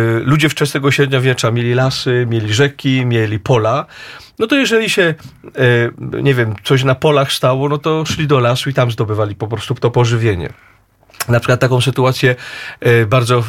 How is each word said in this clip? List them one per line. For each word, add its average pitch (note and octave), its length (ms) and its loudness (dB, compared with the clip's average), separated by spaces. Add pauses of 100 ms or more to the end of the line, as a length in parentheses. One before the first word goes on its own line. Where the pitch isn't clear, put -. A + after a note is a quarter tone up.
(240)
ludzie D3+ 260 2
wczesnego C#3 420 -2
średniowiecza C3+ 600 0
mieli A#2+ 220 0
lasy, B2+ 560 0
mieli A2 240 -2
rzeki, C3 520 0
mieli A2 340 0
pola, B2 460 0 (540)
no D#4+ 80 -2
to D4+ 80 0
jeżeli A3+ 340 2
się, E3+ 260 0 (1000)
y, A#2+ 100 -4
nie C#3 100 4
wiem, A2+ 300 -2
coś C3 200 2
na C3 120 0
polach C#3 380 0
stało, C3 360 0
no D3 80 -2
to D#3 280 -2
szli D#3 220 -4
do C#3 120 2
lasu B2 300 0
i C3+ 40 -4
tam B2 180 0
zdobywali G#2+ 440 -2
po A2 120 -8
prostu A2+ 280 -6
to A#2 160 0
pożywienie. A2+ 580 0 (800)
Na A#2+ 100 4
przykład B2 200 0
taką B2+ 220 2
sytuację, C3 540 0 (440)
e, A#2 260 4
bardzo B2 440 2